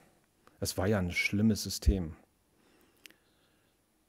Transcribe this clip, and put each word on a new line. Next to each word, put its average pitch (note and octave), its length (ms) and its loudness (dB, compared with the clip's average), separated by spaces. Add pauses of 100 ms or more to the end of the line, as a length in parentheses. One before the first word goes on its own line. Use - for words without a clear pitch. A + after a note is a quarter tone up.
(580)
Es - 200 -4
war F2+ 80 0
ja G#2 120 2
ein F2 140 0
schlimmes G#2 500 2
System. F2+ 520 0 (1900)